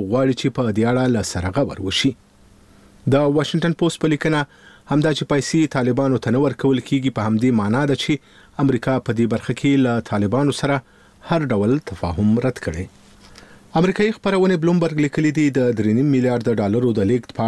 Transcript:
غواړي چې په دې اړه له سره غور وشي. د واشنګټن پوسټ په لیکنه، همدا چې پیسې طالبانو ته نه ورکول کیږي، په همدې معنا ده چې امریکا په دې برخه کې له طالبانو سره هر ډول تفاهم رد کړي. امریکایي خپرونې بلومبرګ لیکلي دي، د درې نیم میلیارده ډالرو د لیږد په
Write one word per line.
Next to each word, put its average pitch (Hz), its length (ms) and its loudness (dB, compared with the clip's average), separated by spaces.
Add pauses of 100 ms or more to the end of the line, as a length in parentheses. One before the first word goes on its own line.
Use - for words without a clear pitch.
(100)
غواړي 131 240 2
چې - 120 -4
په 123 260 -2
دې 107 180 2
اړه 127 140 2 (120)
له 101 60 0
سره 92 340 -4
غور 131 240 -2
وشي. 95 320 -2 (960)
د 123 60 2
واشنګټن 147 640 0
پوسټ 170 180 0
په 160 100 0
لیکنه، 151 380 0 (440)
همدا 151 220 2
چې 143 200 -4
پیسې 147 440 0
طالبانو 127 420 0
ته 113 120 -4
نه 120 80 2
ورکول 135 400 0
کیږي، 131 320 -2
په 113 180 -4
همدې 110 220 2 (100)
معنا 113 260 0
ده 139 80 0
چې 147 240 -2 (400)
امریکا 131 400 0
په 120 140 -6
دې 117 200 0
برخه 117 220 -4
کې 139 320 0
له 117 140 0
طالبانو 113 520 0
سره 139 300 -2 (480)
هر 165 140 0
ډول 120 420 0
تفاهم 98 520 -2
رد 127 280 -4
کړي. 82 200 -8 (880)
امریکایي 196 380 2
خپرونې 190 440 0
بلومبرګ 165 500 0
لیکلي 156 240 0
دي، 147 200 2
د 127 220 2
درې 107 140 0
نیم 117 200 2
میلیارده 123 480 2
ډالرو 110 380 0
د 101 180 2
لیږد 120 260 -2
په 120 120 -2